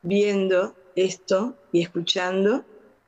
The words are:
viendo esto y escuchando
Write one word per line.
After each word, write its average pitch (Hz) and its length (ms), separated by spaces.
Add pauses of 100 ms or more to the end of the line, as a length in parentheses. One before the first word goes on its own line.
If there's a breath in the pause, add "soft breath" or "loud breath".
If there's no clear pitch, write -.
viendo 196 720 (200)
esto 190 600 (140)
y 170 100
escuchando 185 840 (420)